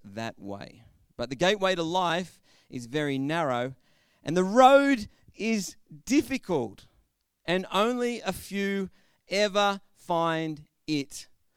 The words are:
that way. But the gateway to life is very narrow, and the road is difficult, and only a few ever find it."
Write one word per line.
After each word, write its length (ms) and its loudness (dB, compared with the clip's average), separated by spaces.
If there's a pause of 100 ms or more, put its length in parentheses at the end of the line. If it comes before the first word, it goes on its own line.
that 340 -12
way. 440 -14 (340)
But 140 -8
the 60 -8
gateway 380 2
to 80 -2
life 560 -2 (300)
is 160 -12
very 320 -2
narrow, 580 -2 (480)
and 140 -4
the 80 4
road 640 6 (260)
is 420 -2 (280)
difficult, 800 -2 (600)
and 260 -2
only 480 0
a 120 -6
few 580 -4 (380)
ever 520 0 (160)
find 680 -2 (220)
it." 420 -6 (280)